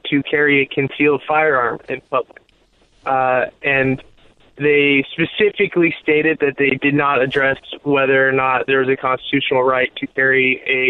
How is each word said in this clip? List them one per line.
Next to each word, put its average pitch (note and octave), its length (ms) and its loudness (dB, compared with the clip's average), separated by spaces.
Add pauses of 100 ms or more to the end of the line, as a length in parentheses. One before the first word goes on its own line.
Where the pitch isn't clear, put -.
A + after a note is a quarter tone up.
(100)
to C#3 120 0
carry C#3+ 400 2
a C3 40 -4
concealed C#3 640 -2
firearm C#3 500 0 (120)
in C3 100 -8 (100)
public. - 300 -6 (640)
Uh, B2+ 420 0 (160)
and C3+ 400 0 (540)
they C#3+ 560 2
specifically F3 920 0
stated D3+ 380 0
that C#3+ 180 0
they C#3 120 2 (100)
did C#3 140 0
not C#3+ 260 2
address C3+ 380 0 (240)
whether C3+ 460 2
or C3 40 0
not C3 340 0
there C3+ 120 2
was C3 100 0
a C3+ 80 0
constitutional C3 640 -2
right B2+ 340 0
to C#3 120 -8
carry C3 540 0 (280)